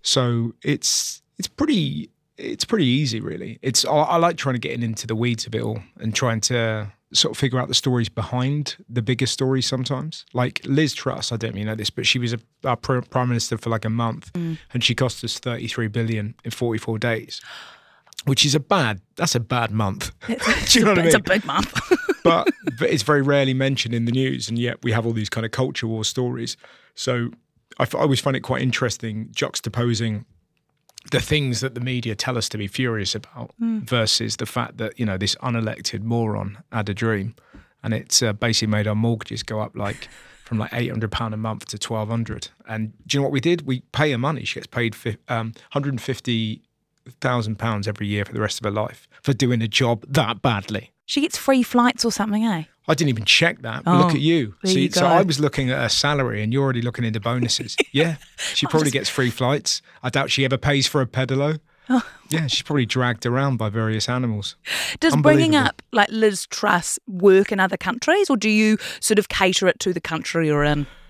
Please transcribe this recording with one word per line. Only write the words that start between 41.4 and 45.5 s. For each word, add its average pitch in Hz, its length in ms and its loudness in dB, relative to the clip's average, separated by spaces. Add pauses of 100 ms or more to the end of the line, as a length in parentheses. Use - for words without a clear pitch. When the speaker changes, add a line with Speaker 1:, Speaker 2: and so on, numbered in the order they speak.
Speaker 1:
to - 100 -10
twelve 107 320 -4
hundred. 113 420 -4 (180)
And 110 240 -6 (120)
do - 120 -2
you 143 40 2
know 139 40 2
what 139 80 0
we 135 80 0
did? 170 260 0
We 131 140 -2 (100)
pay 147 220 2
her 117 60 0
money. 139 260 -2
She - 160 -6
gets - 80 -16
paid 117 260 -2
fi-, 107 320 -6
um, 110 280 -4 (180)